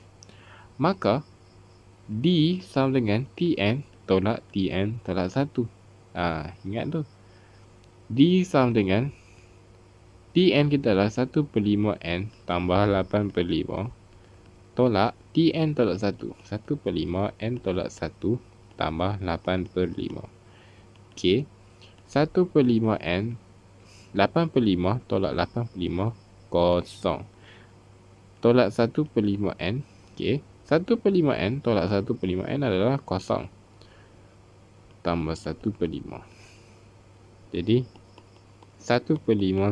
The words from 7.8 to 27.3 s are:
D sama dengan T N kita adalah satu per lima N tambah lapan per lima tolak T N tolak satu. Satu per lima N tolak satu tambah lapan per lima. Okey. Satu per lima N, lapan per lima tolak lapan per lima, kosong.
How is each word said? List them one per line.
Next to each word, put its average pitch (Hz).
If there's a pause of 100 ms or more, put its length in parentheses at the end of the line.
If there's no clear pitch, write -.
D 175
sama 131
dengan 110 (1200)
T 180
N 147
kita 139
adalah 101
satu 127
per 107
lima 104
N 90 (160)
tambah 90
lapan 98
per 90
lima 92 (840)
tolak 117 (160)
T 160
N 156
tolak 101
satu. 90
Satu -
per 92
lima 85
N 123
tolak 92
satu - (380)
tambah 87
lapan 90
per 92
lima. - (880)
Okey. 104 (680)
Satu 165
per 139
lima 110
N, 101 (800)
lapan 156
per 123
lima 92
tolak 92
lapan 104
per 117
lima, 90 (400)
kosong. 87 (1200)